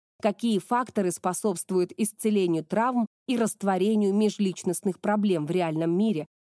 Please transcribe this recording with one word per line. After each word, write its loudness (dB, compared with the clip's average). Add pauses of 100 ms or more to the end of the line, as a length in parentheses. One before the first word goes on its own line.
(200)
какие 0
факторы -2
способствуют -2
исцелению 0
травм 0 (220)
и 0
растворению 2
межличностных 0
проблем 0
в -4
реальном 0
мире, 0 (240)